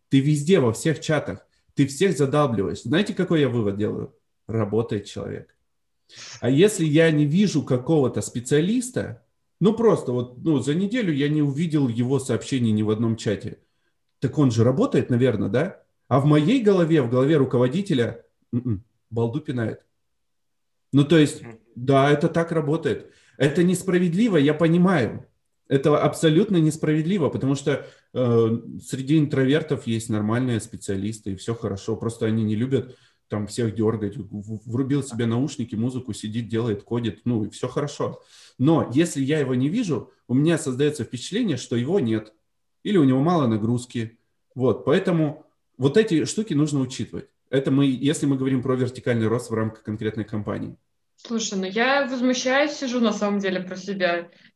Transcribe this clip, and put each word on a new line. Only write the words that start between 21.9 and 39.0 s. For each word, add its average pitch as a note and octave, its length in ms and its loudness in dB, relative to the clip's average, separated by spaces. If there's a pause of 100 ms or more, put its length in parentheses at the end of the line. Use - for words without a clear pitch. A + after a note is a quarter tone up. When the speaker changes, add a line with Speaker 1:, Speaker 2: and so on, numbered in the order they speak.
Speaker 1:
это C#3+ 180 2
так E3 240 -2
работает. D3 600 -2 (260)
Это D3 260 2
несправедливо, F3+ 720 2
я D3 180 4
понимаю. E3 720 2 (420)
Это C#3 300 2
абсолютно E3 600 2
несправедливо, D#3 720 0
потому C3 240 -2
что, C#3 320 -4 (260)
э, A#2 360 2 (360)
среди C3+ 340 0
интровертов C#3 680 0
есть A2+ 240 -4
нормальные A2+ 500 0
специалисты, G2 720 -8
и F#2 40 -8
все A2+ 180 -6
хорошо. G2+ 420 -6
Просто A2+ 300 -4
они A2 180 0
не G#2+ 120 0
любят B2+ 400 -2 (320)
там G#2 180 -4
всех A2 280 -4
дергать. G#2+ 440 -2
В-, G2 100 -12 (140)
в-, A2 280 -12
врубил C3+ 320 -2
себе A#2+ 220 -6
наушники, A#2+ 500 -2
музыку, B2 380 -4
сидит, G#2+ 360 -8
делает, A2+ 340 -2
кодит, A#2 420 -4
ну, A2+ 200 0
и - 60 -6
все - 180 -6
хорошо. C#3+ 520 -6 (380)
Но C3+ 340 2
если D3 300 0